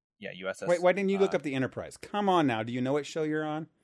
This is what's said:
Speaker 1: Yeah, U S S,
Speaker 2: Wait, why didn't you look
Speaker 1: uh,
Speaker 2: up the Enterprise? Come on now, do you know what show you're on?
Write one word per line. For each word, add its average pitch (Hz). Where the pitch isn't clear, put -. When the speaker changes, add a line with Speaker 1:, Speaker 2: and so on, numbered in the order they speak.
Speaker 1:
Yeah, 98
U 92
S 95
S, 101
Speaker 2:
Wait, 175
why 180
didn't 190
you 196
look 196
Speaker 1:
uh, 180
Speaker 2:
up 139
the 143
Enterprise? 110
Come 208
on 175
now, 113
do 117
you 123
know 127
what 147
show 160
you're 156
on? 156